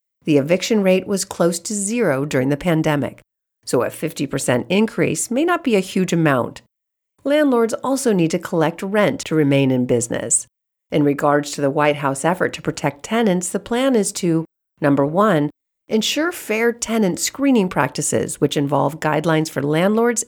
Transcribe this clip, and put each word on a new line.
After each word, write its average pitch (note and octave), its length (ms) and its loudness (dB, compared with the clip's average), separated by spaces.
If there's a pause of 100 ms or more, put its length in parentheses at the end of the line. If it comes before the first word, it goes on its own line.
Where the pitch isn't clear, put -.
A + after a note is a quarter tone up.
(240)
the D3+ 140 4
eviction F#3 440 2
rate F#3 240 2
was G3 200 -4
close E3+ 340 -2
to - 140 -10
zero G3+ 500 -2
during C#3+ 240 0
the D3 80 0
pandemic, D#3 640 0 (460)
so B2 180 0
a G#2 60 -2
fifty - 360 -6
percent C3 440 -2
increase F3+ 600 0
may B3 140 0
not F4 180 0
be A#3 140 2
a F#3+ 60 4
huge F#3 320 -2
amount. C#3+ 480 0 (640)
Landlords C4+ 480 2 (100)
also B3+ 300 0
need E3 180 2
to F3+ 80 -2
collect E3 420 -2
rent G3 440 0
to E3 100 -4
remain C#3 340 4
in B2+ 160 2
business. A#2 600 -2 (420)
In D3+ 140 0
regards C#3+ 480 2
to - 100 -8
the C#3 80 0
White D3 280 2
House C#3 260 -2
effort D#3+ 300 0
to - 80 -14
protect - 420 -4
tenants, G#3 460 0
the G3+ 100 -4
plan B3 340 0
is G3+ 200 0
to, E3 320 0 (340)
number C#3+ 260 2
one, D#3+ 440 2 (400)
ensure C#4+ 420 -2
fair A#3 400 -2
tenant A3 480 -2
screening B3+ 480 2
practices, - 720 -2
which C#3+ 160 0
involve C#3+ 460 0
guidelines D#3 480 0
for - 120 -6
landlords G#3 680 0